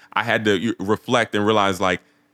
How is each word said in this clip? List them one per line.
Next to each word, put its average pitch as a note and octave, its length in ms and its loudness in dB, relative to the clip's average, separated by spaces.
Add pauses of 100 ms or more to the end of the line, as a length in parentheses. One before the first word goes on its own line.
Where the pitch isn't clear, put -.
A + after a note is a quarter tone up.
(140)
I G#2+ 100 -2
had A2+ 220 -2
to G2+ 220 2
y-, - 120 -2
reflect G#2+ 560 -2
and G#2 100 0
realize, G2+ 360 2
like, F#2 200 0 (320)